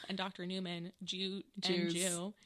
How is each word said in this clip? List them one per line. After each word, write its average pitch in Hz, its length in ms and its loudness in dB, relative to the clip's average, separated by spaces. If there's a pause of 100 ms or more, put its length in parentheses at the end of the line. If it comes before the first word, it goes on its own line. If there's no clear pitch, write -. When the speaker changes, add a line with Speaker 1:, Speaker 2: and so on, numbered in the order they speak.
Speaker 1:
and 190 80 -2
Doctor 185 280 -2
Newman, 180 460 -2 (140)
Jew 190 380 -2 (120)
and 185 80 -6
Speaker 2:
Jews. 180 300 6
Speaker 1:
Jew. 180 400 0 (120)